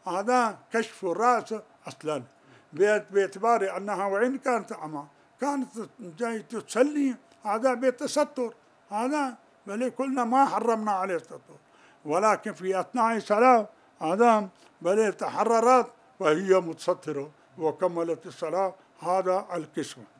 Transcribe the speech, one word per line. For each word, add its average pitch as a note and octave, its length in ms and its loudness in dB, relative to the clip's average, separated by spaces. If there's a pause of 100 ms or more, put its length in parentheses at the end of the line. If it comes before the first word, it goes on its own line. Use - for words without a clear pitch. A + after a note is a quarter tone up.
هذا G#3 520 0 (140)
كشف A3+ 320 -4
الرأس A3 500 0 (340)
أصلًا، D3 340 -6 (500)
بيت-، G#3 400 0
باعتبار G3 640 0
أنها G3 300 -4
وإن A#3 320 -2
كانت A#3 340 -2
أعمى D#3 320 -10 (360)
كانت C#4 280 -4 (320)
جاي G#3+ 420 -6
تصلي C4 760 0 (280)
هذا A3+ 300 0
بالتستر، B3+ 800 -2 (360)
هذا B3+ 460 -2 (300)
بل A3+ 240 -4
قلنا C4 340 -2
ما C4 200 4
حرمنا G#3+ 480 0
عليه F#3+ 240 -2
الستر، D3 240 -10 (640)
ولكن G3 480 0
في F#3 280 -4
أثناء A3+ 360 0
الصلاة A3 520 4 (320)
هذا G3+ 480 4 (340)
بل G3+ 300 2
تحررت A3+ 800 2 (280)
وهي F#3 400 4
متسترة D#3 680 -6 (280)
وكملت E3 680 -2
الصلاة، F3+ 480 -4 (260)
هذا F#3 540 0
القسم. D3 480 -8 (180)